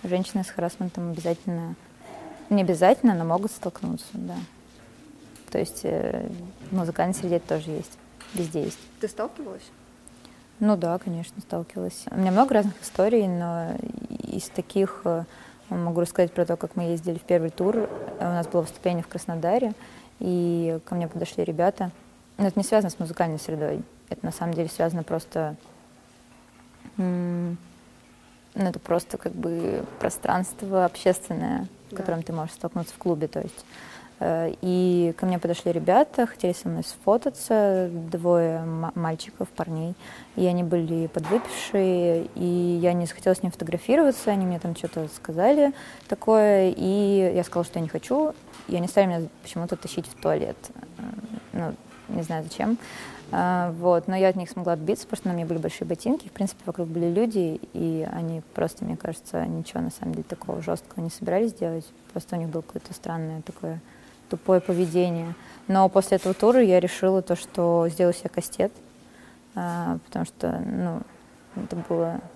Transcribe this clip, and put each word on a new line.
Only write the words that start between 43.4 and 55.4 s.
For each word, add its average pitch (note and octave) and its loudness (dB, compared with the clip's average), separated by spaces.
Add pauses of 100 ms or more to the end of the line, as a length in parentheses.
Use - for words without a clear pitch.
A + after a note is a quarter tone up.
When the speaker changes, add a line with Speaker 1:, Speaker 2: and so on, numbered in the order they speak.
Speaker 1:
ними F3+ 0
фотографироваться, A#3 2
они G3 2
мне F3 0
там E3+ -4
что-то D#3+ -6
сказали C4+ 4 (340)
такое, G#3 6
и G3 4
я F3+ 2
сказала, F3 -2
что - -6
я E3 -2
не D#3 -4
хочу, D4+ 0 (360)
и F3 -2
они F3 0
стали G3 6
меня E3+ 0 (220)
почему-то F3 -6
тащить - -8
в - -16
туалет. - -2 (400)
Э, - -12 (500)
ну, E3+ -4 (420)
не E3+ -2
знаю D#3+ -4
зачем. G#3+ -2 (540)
А, F3+ 2
вот, E3+ 4
но F#3 0
я F#3+ 6
от F#3 2
них F3 -4
смогла F3 -2
отбиться, D#3+ -2
потому G#3+ -6
что - -4
на F3+ 0
мне E3+ -2